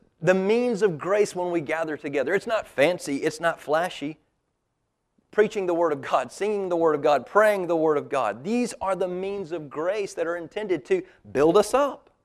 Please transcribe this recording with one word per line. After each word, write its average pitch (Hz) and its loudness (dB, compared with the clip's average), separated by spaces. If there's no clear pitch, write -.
the 175 4
means 214 0
of 190 2
grace 190 0
when 180 -4
we 175 -2
gather 156 -4
together, 143 -2
it's 196 -2
not 226 -4
fancy, 147 0
it's 151 -2
not 165 -2
flashy. 156 -4
Preaching 202 0
the 175 0
Word 165 2
of 139 -4
God, 127 -2
singing 202 -4
the 175 0
Word 165 4
of 143 -2
God, 143 2
praying 202 4
the 170 0
Word 156 2
of 127 -4
God, 123 -2
these 233 -2
are 190 -2
the 185 -2
means 185 -8
of 156 -8
grace 185 -4
that 170 -4
are 170 -4
intended 175 -4
to 190 2
build 151 4
us 202 4
up, 277 0